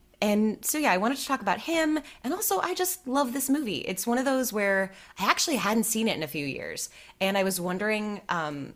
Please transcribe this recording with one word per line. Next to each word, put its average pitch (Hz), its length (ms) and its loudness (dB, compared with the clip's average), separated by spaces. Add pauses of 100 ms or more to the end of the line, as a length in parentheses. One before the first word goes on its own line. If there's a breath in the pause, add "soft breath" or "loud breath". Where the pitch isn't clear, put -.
(200)
and 208 460 2
so, - 140 0
yeah, 269 120 4
I 180 60 4
wanted 240 220 0
to - 80 -6
talk 269 160 -2
about 196 160 0
him. 311 400 2 (240 loud breath)
And 269 100 -2
also, 392 240 0
I 359 160 0
just 359 340 -2
love 254 260 0
this 269 180 -2
movie. 240 300 0
It's - 260 -4
one 240 100 2
of 254 80 0
those 262 260 2
where 196 400 2 (280 loud breath)
I 208 100 4
actually 320 280 2
hadn't 208 260 2
seen 220 240 0
it 185 100 0
in 156 60 -4
a 151 40 -2
few 147 160 -6
years. 139 460 -6 (320 loud breath)
And 190 160 2
I 196 60 4
was 190 180 0
wondering, 208 680 -2
um, 151 480 -4